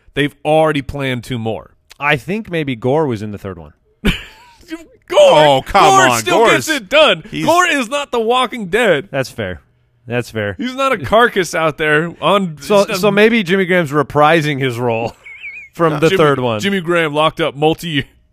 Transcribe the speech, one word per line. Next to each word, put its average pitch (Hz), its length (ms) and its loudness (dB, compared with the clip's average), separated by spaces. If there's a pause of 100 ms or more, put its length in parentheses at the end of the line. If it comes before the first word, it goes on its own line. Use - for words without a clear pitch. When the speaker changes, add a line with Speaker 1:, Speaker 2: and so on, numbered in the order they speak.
(140)
Speaker 1:
they've 143 200 -2 (100)
already 156 380 2
planned 131 400 -6
two 127 160 -8
more. 110 360 -8 (260)
Speaker 2:
I 147 160 0
think 202 340 -8
maybe 151 240 -4
Gore 135 320 -2
was 110 160 -4
in 107 80 -10
the 101 80 -12
third 95 200 -12
one. 76 140 -20 (300)
Speaker 1:
<laughs> - 0 - (1040)
Gore! 403 380 6 (120)
Speaker 3:
Oh, - 60 -4
come 190 200 2
Speaker 1:
Gore - 240 6
Speaker 3:
on. 117 120 0
Speaker 1:
still - 180 0
Speaker 3:
Gore's - 140 4
Speaker 1:
gets - 160 -2
it 269 200 -4
done. 247 420 4
Speaker 3:
he's 151 140 -6
Speaker 1:
Gore 349 220 2
is 277 220 -2
not 285 240 -8
The 240 80 0
Walking 240 460 -2
Dead. 180 440 0
Speaker 2:
That's 135 200 -6
fair. 92 300 -10 (460)
That's 120 240 -6
fair. 104 240 -6
Speaker 1:
He's 254 200 -8
not 269 180 -2
a 214 60 -4
carcass 196 560 0
out 160 240 -2
there 156 440 0
on 175 360 0
Speaker 2:
So, 208 200 0
Speaker 1:
he's 202 100 2
not 208 100 -4
Speaker 2:
so 208 120 2
maybe 220 320 2
Jimmy 190 240 0
Graham's 170 260 0
reprising 151 680 2
his 127 200 -4
role 117 340 -4 (320)
<laughs> - 300 -20
from 156 260 0
the 165 80 4
Speaker 1:
Jimmy, 190 80 0
Speaker 2:
third 147 240 2
one. 113 200 -2
Speaker 1:
Jimmy 196 200 -2
Graham 165 340 -2
locked 151 260 0
up 135 140 -2
multi, 156 540 -2 (240)